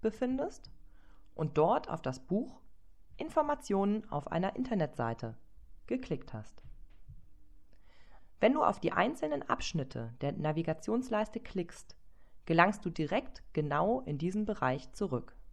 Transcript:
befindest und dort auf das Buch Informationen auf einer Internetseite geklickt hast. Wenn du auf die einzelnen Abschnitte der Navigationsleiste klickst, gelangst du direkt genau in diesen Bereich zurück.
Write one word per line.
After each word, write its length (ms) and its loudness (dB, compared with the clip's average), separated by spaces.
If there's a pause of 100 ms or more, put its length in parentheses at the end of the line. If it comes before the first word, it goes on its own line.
befindest 680 0 (640)
und 220 0
dort 320 6
auf 120 -4
das 180 -2
Buch 400 -2 (580)
Informationen 920 2
auf 220 -2
einer 240 0
Internetseite 800 0 (480)
geklickt 480 -2
hast. 300 -10 (1800)
Wenn 140 8
du 100 4
auf 160 4
die 120 2
einzelnen 520 2
Abschnitte 800 -2
der 120 0
Navigationsleiste 1040 0
klickst, 560 -6 (500)
gelangst 400 8
du 40 2
direkt 540 0 (100)
genau 480 4
in 160 -2
diesen 280 0
Bereich 480 0
zurück. 420 -2 (180)